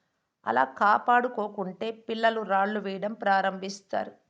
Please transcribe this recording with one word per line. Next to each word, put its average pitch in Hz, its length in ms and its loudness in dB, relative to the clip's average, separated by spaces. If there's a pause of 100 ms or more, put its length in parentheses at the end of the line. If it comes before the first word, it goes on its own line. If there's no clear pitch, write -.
(460)
అలా 120 180 2
కాపాడుకోకుంటే 214 1300 0
పిల్లలు 226 500 -2
రాళ్ళు 196 400 0
వేయడం 196 320 -6
ప్రారంభిస్తారు. 196 1000 -2 (180)